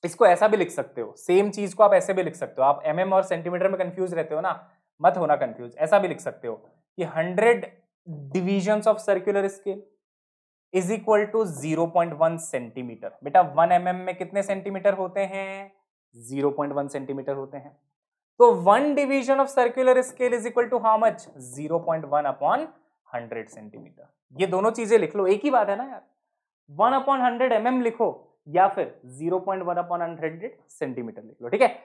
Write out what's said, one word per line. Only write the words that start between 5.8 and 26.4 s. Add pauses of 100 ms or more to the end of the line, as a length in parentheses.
भी
लिख
सकते
हो (440)
कि
हंड्रेड (680)
divisions
of
circular
scale (920)
is
equal (100)
to (100)
zero (100)
point
one
centimeter। (140)
बेटा, (160)
वन
एमएम
में
कितने
सेंटीमीटर
होते
हैं? (420)
ज़ीरो
पॉइंट
वन
सेंटीमीटर
होते
हैं। (640)
तो (140)
one
division
of
circular
scale
is
equal
to
how
much? (240)
zero
point
one
upon (420)
hundred
centimeter। (260)
ये
दोनों
चीजें
लिख
लो,
एक
ही
बात
है
ना
यार, (680)